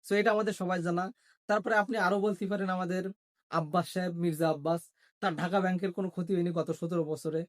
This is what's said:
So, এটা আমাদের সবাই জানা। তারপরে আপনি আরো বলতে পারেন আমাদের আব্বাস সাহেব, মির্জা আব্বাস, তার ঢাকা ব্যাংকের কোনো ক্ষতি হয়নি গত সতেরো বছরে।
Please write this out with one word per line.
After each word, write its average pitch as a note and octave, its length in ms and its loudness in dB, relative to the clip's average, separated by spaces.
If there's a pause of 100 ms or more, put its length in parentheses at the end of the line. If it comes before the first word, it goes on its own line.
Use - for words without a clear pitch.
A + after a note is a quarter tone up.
So, G3 60 2
এটা G#3 160 4
আমাদের G#3+ 220 2
সবাই F3+ 300 -2
জানা। F3 280 0 (360)
তারপরে G#3+ 280 2
আপনি G#3 220 2
আরো G3 220 2
বলতে G3+ 280 0
পারেন G3 220 -2
আমাদের F#3 420 -2 (380)
আব্বাস E3 400 0
সাহেব, F3+ 240 -2
মির্জা E3 360 0
আব্বাস, D#3 320 0 (380)
তার F#3 160 0
ঢাকা F3 240 0
ব্যাংকের F#3 320 0
কোনো F#3+ 180 -4
ক্ষতি F3+ 260 -2
হয়নি F3 160 2
গত E3 200 -2
সতেরো E3 320 -2
বছরে। D#3 460 -4